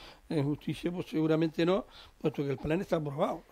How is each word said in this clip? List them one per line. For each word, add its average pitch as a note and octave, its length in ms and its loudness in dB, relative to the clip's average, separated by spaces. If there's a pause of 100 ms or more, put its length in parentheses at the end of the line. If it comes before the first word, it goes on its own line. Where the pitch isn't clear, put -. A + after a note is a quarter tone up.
(300)
en D3 140 2
justicia, D3+ 480 -2
pues F3 160 -6
seguramente D#3+ 580 2
no, F#3+ 200 2 (360)
puesto D3+ 220 0
que C#3 80 -2
el C3 60 -2
plan D#3 240 0
está F#3 160 -2
aprobado. D3+ 440 -2 (100)